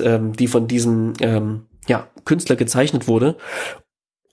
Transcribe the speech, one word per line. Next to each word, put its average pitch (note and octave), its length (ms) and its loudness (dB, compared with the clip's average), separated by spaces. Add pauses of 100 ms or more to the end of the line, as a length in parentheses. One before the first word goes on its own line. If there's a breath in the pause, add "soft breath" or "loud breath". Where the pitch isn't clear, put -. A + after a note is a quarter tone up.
ähm, A2 300 2
die B2 120 0
von A#2 220 0
diesen, A2+ 520 0
ähm, A2 420 -2 (260)
ja, A#2 180 0 (200)
Künstler D#3 300 0
gezeichnet B2+ 520 0
wurde. A#2+ 280 2 (960 loud breath)